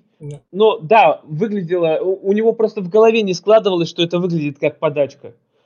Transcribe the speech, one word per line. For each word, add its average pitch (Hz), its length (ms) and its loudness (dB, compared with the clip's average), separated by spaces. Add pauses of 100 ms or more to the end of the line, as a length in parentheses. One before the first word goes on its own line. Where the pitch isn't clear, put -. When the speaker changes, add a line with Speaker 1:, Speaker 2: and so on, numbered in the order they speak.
(200)
Speaker 1:
Да. 147 200 -16 (120)
Speaker 2:
Но, 196 280 2
да, 165 440 4
выглядело, 170 800 -2
у, 190 280 -4
у - 20 2
него 220 220 0
просто 214 280 -4
в 180 80 -8
голове 226 320 4
не 190 120 -2
складывалось, 180 560 2
что - 120 -4
это 170 180 -2
выглядит 160 400 -4
как 147 200 -4
подачка. 143 540 -4 (320)